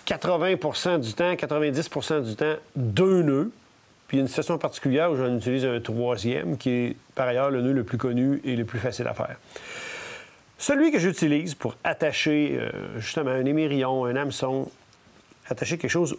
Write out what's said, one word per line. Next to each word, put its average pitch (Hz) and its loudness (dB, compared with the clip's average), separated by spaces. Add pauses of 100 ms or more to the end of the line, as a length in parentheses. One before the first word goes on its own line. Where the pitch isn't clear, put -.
quatre-vingts 180 2
pour 151 -2
cent 175 2
du 113 -2
temps, 175 2
quatre-vingt-dix 151 0
pour 147 -4
cent 156 0
du 113 -4
temps, 151 0 (200)
deux 165 4
nœuds. 151 2 (560)
Puis 139 0
une 135 2
situation 156 -2
particulière 147 2
où 147 2
j'en 127 0
utilise 123 0
un 120 0
troisième, 120 -2
qui 127 -2
est 123 0 (180)
par 131 0
ailleurs 131 2
le 127 0
nœud 127 2
le 127 2
plus 110 -4
connu 131 2
et 131 -2
le 117 0
plus 110 -6
facile 120 -4
à 113 -2
faire. - -6 (1200)
Celui 294 4
que 285 2
j'utilise 160 2
pour 117 -6
attacher, 147 2
euh, - -4 (260)
justement 131 -2
un 131 0
émerillon, 139 2
un 123 0
hameçon, 135 -2 (760)
attacher 143 -4
quelque 127 -4
chose 170 0